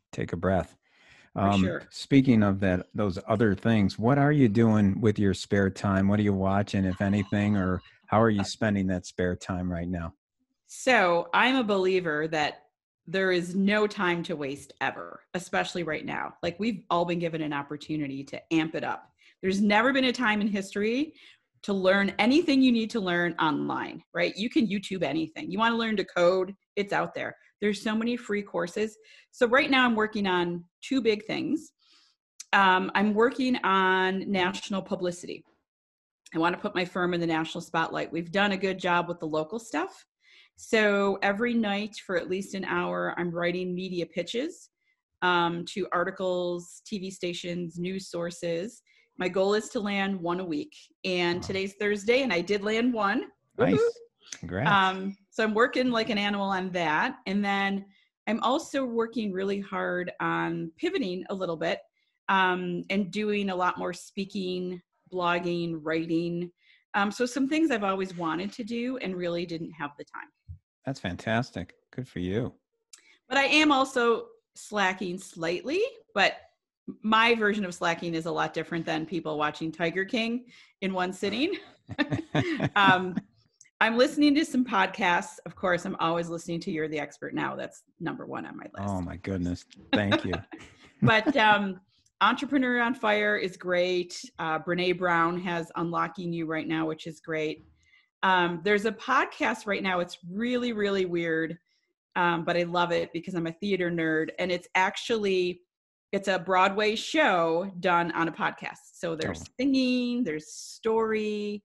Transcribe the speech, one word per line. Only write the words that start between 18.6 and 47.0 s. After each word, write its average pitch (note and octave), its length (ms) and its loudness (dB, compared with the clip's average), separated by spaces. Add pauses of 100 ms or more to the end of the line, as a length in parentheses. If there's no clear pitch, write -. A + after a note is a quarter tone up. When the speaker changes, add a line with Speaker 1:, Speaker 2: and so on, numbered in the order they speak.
Speaker 2:
it D3 80 -4
up. - 260 -8 (320)
There's F#3+ 200 0
never G#3+ 300 6
been C4 140 4
a B3 80 2
time A3 260 0
in G#3 80 0
history G#3+ 640 -2 (500)
to G#3 100 -2
learn F#3+ 460 4
anything C4+ 420 4
you C4 100 6
need A3 200 0
to A#3 80 -2
learn F3 340 0
online, C#3+ 680 -2 (120)
right? F3 240 0
You A3 120 -2
can B3 160 2
YouTube F#3+ 380 -2
anything. D#3 480 -4
You F#3+ 80 -4
wanna A#3 160 2
learn A3+ 220 0
to F#3 80 0
code, F#3 500 2 (200)
it's G3 180 -4
out E3 200 -2
there. A#2+ 220 -8 (240)
There's G3+ 220 0
so A3 140 -2
many A3+ 200 0
free G#3 260 -4
courses. G3+ 560 -4 (340)
So - 160 2
right C#4+ 220 4
now C4 160 4
I'm A#3 100 4
working G#3+ 300 0
on F3 380 0 (180)
two C4 200 -2
big G#3+ 240 0
things. - 480 -4 (800)
Um, F#3+ 420 6
I'm G#3 180 4
working B3+ 440 2
on F#3+ 720 2
national F#3+ 500 -2
publicity. F3+ 640 -6 (880)
I E3 60 -2
wanna F3+ 180 2
put G3+ 160 -6
my F3+ 120 0
firm F3+ 280 0
in F3 60 0
the E3+ 80 0
national E3 340 -2
spotlight. D#3+ 500 -4
We've E3+ 200 -6
done G3 220 2
a F#3+ 40 -2
good F#3+ 220 -2
job F3 280 2
with E3+ 120 -6
the E3 80 -6
local D#3 320 -4
stuff. - 460 -8 (500)
So G3+ 680 2
every G#3 320 0
night G#3 400 -2 (100)
for F#3 120 0
at - 120 -4
least F#3+ 260 -6
an F#3+ 100 -6
hour, F3 520 -2
I'm F3 140 -2
writing F3 420 -2
media F3+ 320 -4
pitches, A#3 640 -6 (520)
um, F3 520 2
to F#3 180 -4
articles, F3+ 920 -4
T G#3 140 -6
V F#3 100 -8